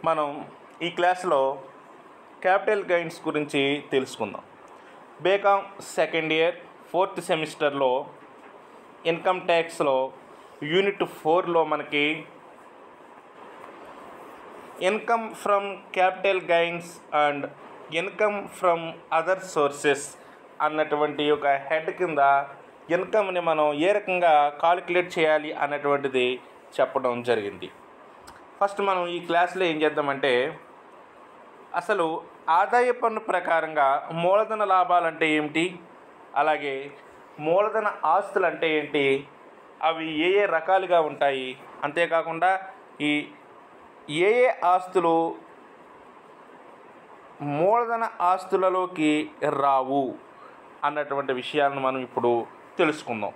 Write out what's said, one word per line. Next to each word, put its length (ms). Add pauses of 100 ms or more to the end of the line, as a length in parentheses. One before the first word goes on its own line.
మనం 420 (360)
ఈ 80
క్లాస్లో 720 (800)
క్యాపిటల్ 420
గెయిన్స్ 440
గురించి 640
తెలుసుకుందాం. 500 (800)
బీకామ్ 600
సెకండ్ 500
ఇయర్ 240 (360)
ఫోర్త్ 280
సెమిస్టర్లో 880 (1000)
ఇన్కమ్ 340
ట్యాక్స్లో 720 (500)
యూనిట్ 420
ఫోర్లో 600
మనకి 600 (2500)
income 440 (200)
from 200 (340)
capital 400 (140)
gains 340 (380)
and 240 (540)
income 360 (220)
from 200 (400)
other 180 (180)
sources 440 (600)
అన్నటువంటి 680
ఒక 160
హెడ్ 440
కింద 280 (720)
ఇన్కమ్ని 480
మనం 320
ఏ 200
రకంగా 560 (140)
కాలిక్యులేట్ 560
చేయాలి 340
అన్నటువంటిది 880 (400)
చెప్పడం 420
జరిగింది. 480 (920)
ఫస్ట్ 200
మనం 260
ఈ 200
క్లాస్లో 380
ఏం 180
చేద్దామంటే, 800 (1120)
అసలు 480 (260)
ఆదాయ 440
పన్ను 280
ప్రకారంగా 920
మూలధన 520
లాభాలంటే 640
ఏమిటి, 480 (580)
అలాగే 540 (480)
మూలధన 540 (120)
ఆస్తులు 420
అంటే 320
ఏంటి, 480 (560)
అవి 360
ఏ 240
ఏ 20
రకాలుగా 560
ఉంటాయి, 580 (260)
అంతేకాకుండా 840 (320)
ఈ 280 (840)
ఏ 360
ఏ 60 (120)
ఆస్తులు 680 (2000)
మూలధన 640 (120)
ఆస్తులలోకి 1080 (180)
రావు 680 (680)
అన్నటువంటి 480
విషయాలను 480
మనం 180
ఇప్పుడు 480 (320)
తెలుసుకుందాం. 580